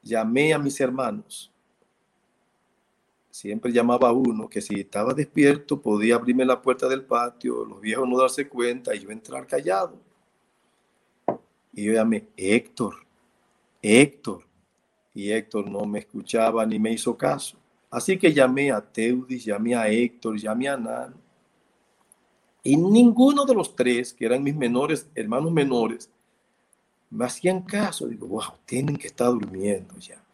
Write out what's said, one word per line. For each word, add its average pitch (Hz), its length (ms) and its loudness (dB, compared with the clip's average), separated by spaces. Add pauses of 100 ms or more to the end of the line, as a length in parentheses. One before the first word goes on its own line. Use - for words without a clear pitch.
Llamé 113 500 2
a 151 60 4
mis 139 220 -2
hermanos. 123 680 -4 (1800)
Siempre 113 420 -6
llamaba 120 360 4
a 117 40 4
uno 117 360 0
que 104 120 -6
si 101 200 -6
estaba 110 340 -4
despierto 143 680 2
podía 110 360 2
abrirme 123 280 2
la 123 160 2
puerta 127 280 0
del 135 160 -2
patio, 120 600 -4
los 101 160 -16
viejos 113 280 -2
no 123 100 0
darse 131 300 2
cuenta 120 460 -4
y 107 60 -8
yo 101 100 -18
entrar 127 360 -14
callado. 175 520 -4 (1700)
Y 104 120 -10
yo 107 80 0
llamé, 110 440 0
"Héctor, 104 720 -4 (760)
Héctor". 110 600 2 (720)
Y 98 160 -8
Héctor 107 380 -4
no 101 160 -6
me 104 160 -6
escuchaba 113 640 -2
ni 110 140 -2
me 110 140 0
hizo 113 240 -4
caso. - 400 -4 (340)
Así 185 280 -2
que 170 140 4
llamé 135 380 4
a 107 100 0
Teudis, 127 640 -4
llamé 107 300 -2
a 113 140 0
Héctor, 113 500 -2
llamé 110 300 -4
a 139 80 -4
Nano. 120 400 -10 (1500)
Y 135 120 4
ninguno 240 680 6
de 262 100 4
los 180 220 -2
tres, 123 360 0
que - 140 -6
eran 127 160 0
mis 143 140 -2
menores, 135 580 -2
hermanos 123 380 -4
menores, 127 580 0 (1000)
me 113 140 -4
hacían 185 380 -2
caso. - 460 -6
Digo, - 180 -12
"Wow, - 280 -8 (120)
tienen 143 300 -4
que - 100 -12
estar 120 220 -2
durmiendo 98 680 -4
ya". - 240 -20 (120)